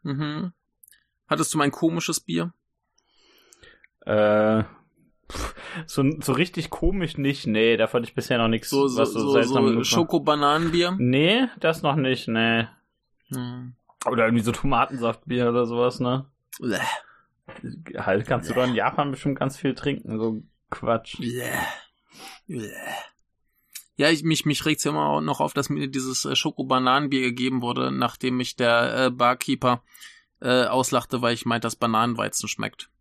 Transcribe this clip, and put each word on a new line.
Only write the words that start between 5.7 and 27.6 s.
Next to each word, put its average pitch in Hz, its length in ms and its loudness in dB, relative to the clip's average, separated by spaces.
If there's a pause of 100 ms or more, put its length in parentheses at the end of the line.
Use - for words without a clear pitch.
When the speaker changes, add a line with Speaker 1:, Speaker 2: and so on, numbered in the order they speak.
Speaker 2:
so, - 180 -2 (160)
so 135 140 0
richtig 165 380 -2
komisch 175 460 -2
nicht, 139 300 -2
nee, 113 300 4
da 110 100 4
fand 120 180 0
ich - 100 -14
bisher 131 220 0
noch 113 120 2
nichts, 113 200 -2
Speaker 1:
So, 139 200 4
so, 120 120 0
Speaker 2:
was 107 120 2
so 110 80 -2
Speaker 1:
so, 139 100 2
Speaker 2:
seltsam 127 220 4
Speaker 1:
so 131 80 4
Speaker 2:
genug 113 160 4
war. 127 80 0
Speaker 1:
Schoko-Bananenbier? 160 1120 2
Speaker 2:
Nee, 156 480 4 (140)
das 160 220 0
noch 147 120 2
nicht, 131 320 0
nee. 113 400 2 (600)
Speaker 1:
Hm. 123 460 -10 (300)
Speaker 2:
Oder 117 200 2
irgendwie 113 180 4
so 117 80 2
Tomatensaftbier 123 1000 0
oder 120 160 2
sowas, 120 360 0
ne? 127 280 -2 (300)
Speaker 1:
Bleh. 113 200 -2 (1160)
Speaker 2:
Halt, 101 320 0
kannst - 220 -2
du - 40 -4
Speaker 1:
Bleh. 127 80 2
Speaker 2:
doch 127 80 2
in 120 60 -2
Japan 135 360 0
bestimmt 131 280 -4
ganz 135 160 -2
viel 131 180 0
trinken, 110 460 -4
so 110 240 -2 (260)
Quatsch. - 480 -2
Speaker 1:
Bleh. 123 320 -6 (960)
Bleh. 117 300 -10 (1200)
Ja, 143 140 4
ich, 156 140 2
mich, 160 220 0
mich 147 200 0
regt's 156 200 0
ja 147 60 0
immer 147 300 0
noch 151 180 -2
auf, 151 140 0
dass 139 160 -4
mir 147 180 -2
dieses, 131 380 -4
äh, 135 100 -2
Schoko-Bananenbier 131 840 0
gegeben 127 400 -2